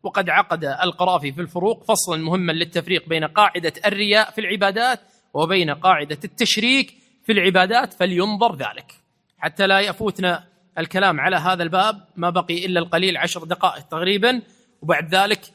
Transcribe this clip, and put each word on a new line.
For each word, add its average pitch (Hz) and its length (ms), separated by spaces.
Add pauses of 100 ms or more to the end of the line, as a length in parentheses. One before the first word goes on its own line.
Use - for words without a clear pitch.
وقد 190 260
عقد 170 360
القرافي 170 640
في 143 100
الفروق 180 420
فصلاً 175 400
مهماً 170 280
للتفريق 170 580
بين 160 140
قاعدة 165 500 (120)
الرياء 208 460
في 220 100
العبادات 208 580 (340)
وبين 160 360
قاعدة 151 540
التشريك 233 760 (280)
في 220 60
العبادات، 190 640
فلينظر 190 640
ذلك 120 380 (440)
حتى 190 300
لا 196 120
يفوتنا 190 680 (300)
الكلام 170 420
على 175 160
هذا 175 280
الباب، 190 520
ما 175 140
بقي 175 360
إلا 180 140
القليل، 170 380
عشر 170 260
دقائق 165 440
تقريباً، 202 540 (400)
وبعد 160 340
ذلك 202 260 (140)